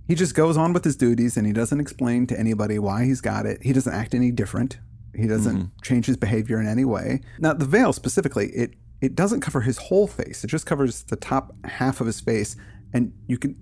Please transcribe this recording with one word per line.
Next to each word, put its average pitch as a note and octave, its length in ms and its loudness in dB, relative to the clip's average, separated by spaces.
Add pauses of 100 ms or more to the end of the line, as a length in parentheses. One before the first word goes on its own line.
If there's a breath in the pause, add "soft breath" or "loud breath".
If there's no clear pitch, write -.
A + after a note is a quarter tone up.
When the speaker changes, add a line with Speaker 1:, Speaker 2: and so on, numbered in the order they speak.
Speaker 1:
He F3 80 2
just E3 180 0
goes D#3+ 240 4
on E3 160 4
with F3 100 0
his C#3+ 120 2
duties, A#2+ 420 2
and G#2+ 80 2
he G#2 80 2
doesn't A#2 260 0
explain B2 480 0
to B2 120 -2
anybody G#2+ 400 0
why G2+ 260 0
he's C3 160 2
got G#2+ 240 -2
it. G#2+ 160 -4
He C3 120 0
doesn't C3 200 2
act G#2+ 220 -2
any B2 160 4
different. A#2 480 -2 (360)
He A2 120 0
doesn't G#2+ 300 0
Speaker 2:
Mm-hmm. F#2 260 -8
Speaker 1:
change B2 240 2
his B2+ 100 2
behavior A2 420 0
in G#2+ 80 0
any A#2+ 180 0
way. A2+ 360 -2 (160 loud breath)
Now, D#3 160 2
the D3+ 120 0
veil G#3 280 4
specifically, - 600 0
it, A#2 200 -2 (280)
it C3 140 0
doesn't G3+ 260 2
cover - 200 -2
his A#2+ 160 0
whole G3+ 300 2
face. - 360 -8
It - 40 -6
just D#3 180 -4
covers C#3 380 0
the - 120 -6
top - 480 -4
half - 380 -2
of A#2 60 0
his A2+ 120 -4
face, A2 360 -2 (360 loud breath)
and A#2+ 220 0 (140)
you B2+ 100 -2
can C3+ 240 -4